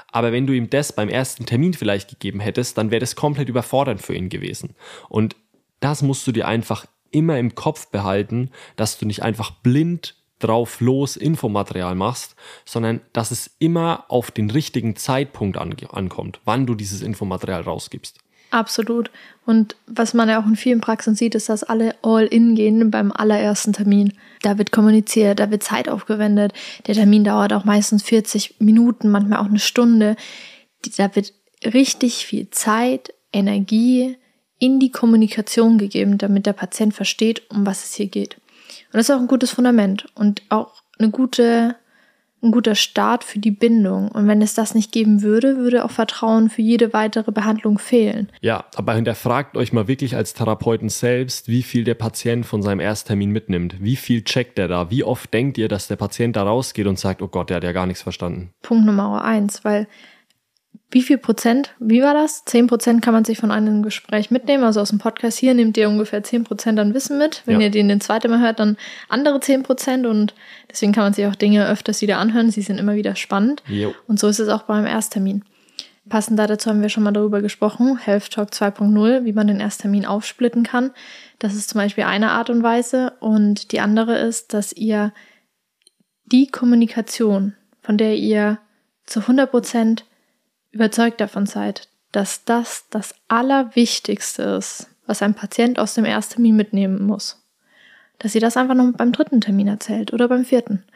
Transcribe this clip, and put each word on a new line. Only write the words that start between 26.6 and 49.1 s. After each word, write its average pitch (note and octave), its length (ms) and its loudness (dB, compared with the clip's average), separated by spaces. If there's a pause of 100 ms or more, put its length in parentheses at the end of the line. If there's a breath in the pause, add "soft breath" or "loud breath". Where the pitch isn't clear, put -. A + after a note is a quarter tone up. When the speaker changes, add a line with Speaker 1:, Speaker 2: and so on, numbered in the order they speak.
Speaker 2:
Der G#3+ 80 -2
Termin G#3 300 6
dauert G#3 280 2
auch G3+ 140 0
meistens G#3 360 2
vierzig - 560 0
Minuten, A3 520 4
manchmal G3+ 300 2
auch G3+ 80 -2
eine G#3 100 2
Stunde. A3 580 4 (800 loud breath)
Da G3 180 0
wird G3+ 200 -2 (280)
richtig B3 640 0
viel - 220 -6
Zeit, A#3+ 640 -2 (200)
Energie A3 840 0 (420)
in C4 220 2
die C4 100 4
Kommunikation A3+ 840 4
gegeben, G3+ 400 0
damit G3+ 300 0
der G3+ 80 0
Patient G#3+ 400 -2
versteht, - 560 -2
um G3+ 160 -2
was F#3+ 180 -6
es - 100 -12
hier G#3 120 -4
geht. G3+ 320 -8
Und - 560 -20
das A3 160 2
ist C#4 40 4
auch C4 60 0
ein B3 80 0
gutes B3+ 220 2
Fundament A3 640 2
und G#3 340 0
auch - 340 -4 (160)
eine A3 120 2
gute, A#3 640 2 (640)
ein A#3 80 6
guter A3 240 2
Start G#3+ 480 0
für - 160 -10
die G#3 140 0
Bindung. G3+ 580 2
Und G#3 160 0
wenn G#3+ 160 4
es G#3 120 0
das A3 200 -2
nicht A3 160 0
geben G#3+ 320 4
würde, A#3 360 2
würde B3 260 2
auch A3+ 80 -6
Vertrauen A3+ 580 2
für - 120 -4
jede A3+ 300 2
weitere A3 380 -2
Behandlung G#3+ 480 0
fehlen. G#3+ 640 0
Speaker 1:
Ja, A2 240 -2 (100)
aber A2 200 -2
hinterfragt A#2+ 640 -2